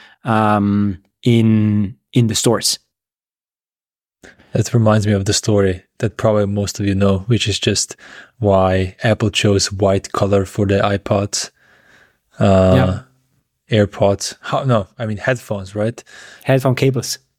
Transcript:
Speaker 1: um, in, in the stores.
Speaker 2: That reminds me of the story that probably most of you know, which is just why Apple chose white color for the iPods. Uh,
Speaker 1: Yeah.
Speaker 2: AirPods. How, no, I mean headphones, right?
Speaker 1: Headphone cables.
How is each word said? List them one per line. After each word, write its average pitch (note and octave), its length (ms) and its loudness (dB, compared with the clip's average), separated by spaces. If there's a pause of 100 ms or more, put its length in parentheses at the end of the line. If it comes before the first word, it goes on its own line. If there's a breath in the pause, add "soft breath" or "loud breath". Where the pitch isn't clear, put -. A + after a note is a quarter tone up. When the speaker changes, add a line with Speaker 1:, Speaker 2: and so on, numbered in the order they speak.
(240 soft breath)
Speaker 1:
um, G#2 760 0 (240)
in, A2 760 2 (160)
in B2 160 2
the G#2+ 60 -2
stores. - 440 -2 (1700 loud breath)
Speaker 2:
That - 220 -2
reminds G#2+ 320 2
me G#2+ 60 2
of G2 140 0
the G#2 60 0
story G2 520 0 (140)
that - 180 -6
probably G#2+ 300 0
most G2+ 340 -4
of G2+ 60 -4
you G2 80 0
know, G2 260 2
which G#2+ 260 -2
is G2+ 140 -2
just - 340 -2 (440 loud breath)
why F#2+ 640 2
Apple A2 260 0
chose G2+ 420 0
white G2 400 -2
color G2+ 320 0
for G2+ 220 -4
the G2 140 0
iPods. G2+ 680 -4 (880 soft breath)
Uh, F#2+ 380 4
Speaker 1:
Yeah. F#2 240 2 (720)
Speaker 2:
AirPods. G2+ 680 0
How, C#3 240 -4
no, A#2 240 0 (100)
I A#2+ 80 -8
mean G#2+ 120 -8
headphones, G2+ 580 -6
right? G#2+ 260 -4 (400 loud breath)
Speaker 1:
Headphone C3 320 2
cables. C3 440 -2 (200)